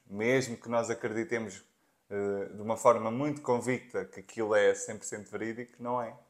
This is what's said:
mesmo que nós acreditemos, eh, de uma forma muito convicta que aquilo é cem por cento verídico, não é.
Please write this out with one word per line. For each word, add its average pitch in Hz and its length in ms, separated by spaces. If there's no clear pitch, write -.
mesmo 117 500
que - 120
nós 117 200
acreditemos, 110 760
eh, 101 440
de 104 80
uma 110 160
forma 113 340
muito 143 300
convicta 117 640
que - 160
aquilo 107 340
é 101 180
cem 107 240
por - 80
cento 104 240
verídico, 113 540
não 123 180
é. 113 140